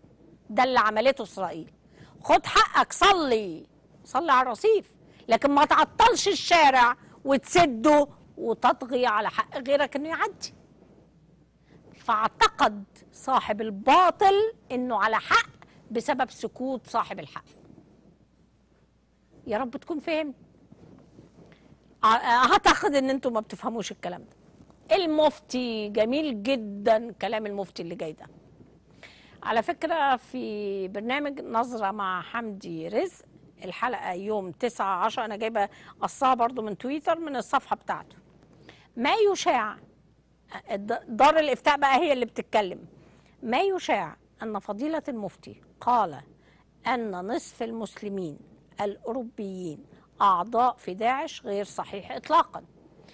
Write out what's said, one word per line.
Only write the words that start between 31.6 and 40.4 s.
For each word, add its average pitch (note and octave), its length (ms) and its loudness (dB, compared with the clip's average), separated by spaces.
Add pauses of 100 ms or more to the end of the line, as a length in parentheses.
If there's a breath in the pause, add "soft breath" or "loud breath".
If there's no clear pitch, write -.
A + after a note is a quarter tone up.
مع F#3+ 320 -6
حمدي F#3+ 640 -10
رزق، C4+ 360 -4 (400)
الحلقة F#3+ 480 -6
يوم G3 400 -6
تسعة G3 520 -4
عشرة، A#3 200 -2
أنا G#3+ 120 -8
جايبة A3 320 -2 (320 loud breath)
قصها C4 340 0
برضو A#3+ 280 -2
من G#3+ 160 -6
تويتر D4+ 400 -4
من D4+ 180 -8
الصفحة - 400 -2
بتاعته. - 400 -10 (800 soft breath)
ما B3+ 140 -2 (220)
يشاع، B3 440 0 (960)